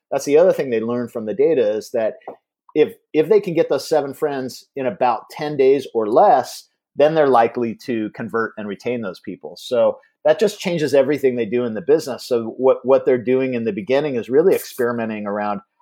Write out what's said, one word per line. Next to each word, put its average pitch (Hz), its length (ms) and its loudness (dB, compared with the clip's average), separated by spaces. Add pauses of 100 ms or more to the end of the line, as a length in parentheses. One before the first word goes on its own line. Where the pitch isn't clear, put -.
(120)
that's 139 120 -4
the 147 140 4
other 185 140 6
thing 143 180 -2
they 113 100 0
learned 120 300 -6
from 110 160 -10
the 104 80 -4
data 135 340 2
is 107 220 -4
that 110 240 -2 (580)
if, 151 220 2 (180)
if 151 160 2
they 208 120 6
can 180 140 -6
get 160 140 2
those 139 180 -2
seven 139 280 -2
friends 135 500 -6 (120)
in 135 100 -4
about 117 440 -2
ten 151 260 -8
days 135 360 4
or 113 160 -2
less, 143 600 2 (260)
then 151 200 2
they're 151 140 4
likely 117 460 2 (100)
to 110 260 -4
convert 113 460 -6
and 104 120 -10
retain 117 340 -6
those 95 160 -10
people. 90 380 -16
So 113 420 0 (260)
that 151 140 2
just 208 220 0
changes 156 340 -2
everything 135 400 2
they 120 120 -2
do 120 180 -2
in 110 100 -6
the 104 60 -8
business. 135 460 -2
So 117 320 -4
what, 127 260 4
what 131 220 2
they're 127 120 2
doing 127 360 -2
in 117 100 -4
the 110 80 -2
beginning 131 420 -2
is 113 160 -6
really 160 240 4
experimenting 113 720 -4
around 104 360 -4 (200)